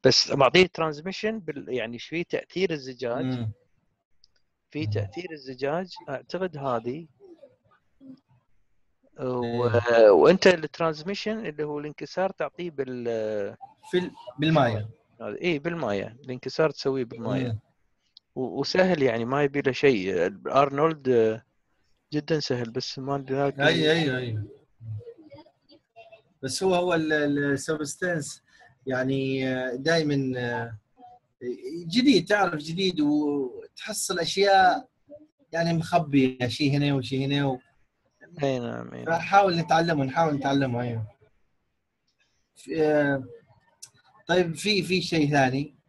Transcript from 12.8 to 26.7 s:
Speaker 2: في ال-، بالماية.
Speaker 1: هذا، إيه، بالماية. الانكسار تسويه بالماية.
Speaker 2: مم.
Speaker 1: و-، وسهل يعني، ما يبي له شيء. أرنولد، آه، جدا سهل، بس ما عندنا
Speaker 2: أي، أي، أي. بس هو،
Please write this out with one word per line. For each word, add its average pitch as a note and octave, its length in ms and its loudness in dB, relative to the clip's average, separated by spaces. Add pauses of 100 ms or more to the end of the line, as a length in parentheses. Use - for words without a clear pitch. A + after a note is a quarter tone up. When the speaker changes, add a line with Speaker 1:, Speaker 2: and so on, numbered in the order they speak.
Speaker 2:
في F3+ 80 0
ال-، F3+ 120 -2 (280)
بالماية. B2+ 500 2 (320)
Speaker 1:
هذا، G#2 160 -8
إيه، E3+ 240 -2
بالماية. A#2+ 640 -4
الانكسار C3 460 -2
تسويه C3+ 340 -4
بالماية. A#2 440 -6
Speaker 2:
مم. G#2+ 100 -6 (760)
Speaker 1:
و-، B2 260 -6
وسهل F#3 420 2
يعني، A#2 220 2
ما C#3 180 0
يبي C#3 180 0
له C3+ 120 0
شيء. F#2+ 600 2 (140)
أرنولد، C#3 640 2
آه، A2+ 340 4 (680)
جدا D3 280 -2
سهل، A#2+ 300 -4
بس B2+ 280 -8
ما C#3 160 -6
عندنا C3+ 320 -2
Speaker 2:
أي، D3+ 460 2
أي، D3+ 260 0
أي. A#2 200 -4 (2000)
بس - 200 -6
هو، F#3+ 120 2